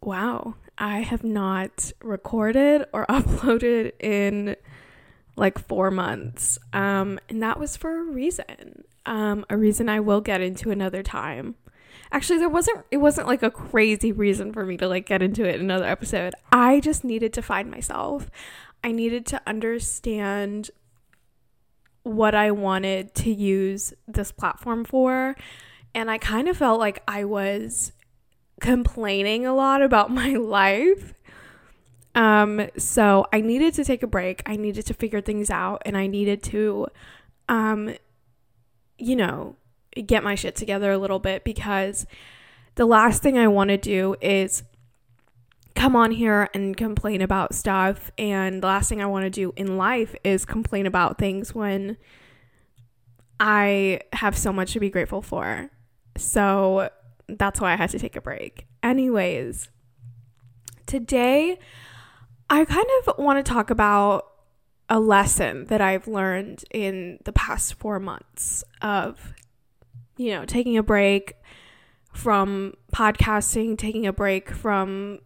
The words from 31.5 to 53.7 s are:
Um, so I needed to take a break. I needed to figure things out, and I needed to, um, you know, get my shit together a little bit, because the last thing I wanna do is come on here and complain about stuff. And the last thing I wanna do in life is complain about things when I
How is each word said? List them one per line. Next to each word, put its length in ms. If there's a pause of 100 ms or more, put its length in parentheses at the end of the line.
Um, 520 (100)
so 540
I 100
needed 340
to 80
take 200
a 40
break. 380
I 100
needed 320
to 60
figure 280
things 280
out, 360
and 120
I 100
needed 360
to, 440 (600)
um, 460 (1040)
you 180
know, 400 (500)
get 180
my 120
shit 200
together 360
a 60
little 220
bit, 240
because 640 (680)
the 100
last 360
thing 160
I 100
wanna 300
do 440
is 420 (1120)
come 200
on 160
here 420
and 220
complain 460
about 320
stuff. 640
And 440
the 60
last 220
thing 120
I 40
wanna 240
do 260
in 220
life 460
is 220
complain 400
about 320
things 360
when 420 (1400)
I 640 (120)